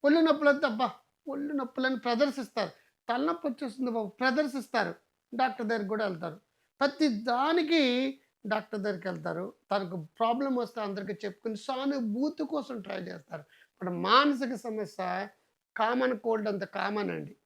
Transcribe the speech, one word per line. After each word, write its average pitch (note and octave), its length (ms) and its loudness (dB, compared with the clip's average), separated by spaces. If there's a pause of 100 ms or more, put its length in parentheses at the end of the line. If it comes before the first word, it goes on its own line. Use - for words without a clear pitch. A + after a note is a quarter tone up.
ఒళ్ళు D4+ 160 8
నొప్పులు D4+ 300 6
వస్తే, C#4+ 160 2
"అబ్బా A#3 220 0 (380)
ఒళ్ళు C#4+ 280 -6
నొప్పులని" B3+ 460 -2
ప్రదర్శిస్తారు. A#3+ 720 0 (360)
"తలనొప్పి D4+ 380 0
వచ్చేస్తుంది B3+ 440 -4
బాబు" A3 260 -2
ప్రదర్శిస్తారు. B3+ 760 0 (400)
డాక్టర్ B3+ 340 0
దగ్గరికి G#3+ 240 -2
కూడా A3 140 0
వెళ్తారు. E3+ 340 -6 (420)
ప్రతి C#4+ 280 4 (160)
దానికి D#4 580 2 (640)
డాక్టర్ G#3+ 360 -2
దగ్గరికి F#3+ 280 -4
వెళ్తారు. E3+ 360 -4 (220)
తనకు F#3+ 300 -2 (160)
ప్రాబ్లం B3 420 0
వస్తే A#3 260 -2
అందరికీ G3 380 -6
చెప్పుకుని G#3 400 -6
సానుభూతి C4+ 880 -2
కోసం C4+ 340 -6
ట్రై F#3+ 220 -8
చేస్తారు. E3+ 400 -12 (200)
ఇప్పుడు - 300 -8 (100)
మానసిక C4 540 4
సమస్య G#3+ 460 -6 (760)
కామన్ B3 420 2
కోల్డ్ A3 300 -2
అంత G3 220 -2
కామన్ G3+ 400 -2
అండి. D#3 240 -8 (120)